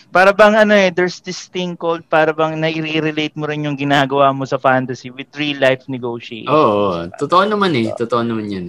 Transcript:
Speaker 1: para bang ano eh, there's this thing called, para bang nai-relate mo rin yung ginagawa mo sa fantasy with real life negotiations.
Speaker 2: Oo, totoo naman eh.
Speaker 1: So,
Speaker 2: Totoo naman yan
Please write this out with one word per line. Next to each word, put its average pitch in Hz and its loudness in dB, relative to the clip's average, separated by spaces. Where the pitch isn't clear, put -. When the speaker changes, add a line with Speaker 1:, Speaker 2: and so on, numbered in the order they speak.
Speaker 1:
para 190 6
bang 208 6
ano 208 4
eh, 196 4
there's 180 -2
this - -12
thing 180 -8
called, 170 -4
para 156 2
bang 156 -2
nai-relate 156 -4
mo 151 -6
rin 151 -4
yung 143 -4
ginagawa 139 2
mo 135 -6
sa 139 -4
fantasy 131 -2
with 131 -16
real 147 -4
life 131 0
negotiations. 120 -10
Speaker 2:
Oo, 104 2
totoo 170 0
naman 202 0
eh. 110 -2
Speaker 1:
So, 117 -6
Speaker 2:
Totoo 120 -2
naman 110 -6
yan 95 -8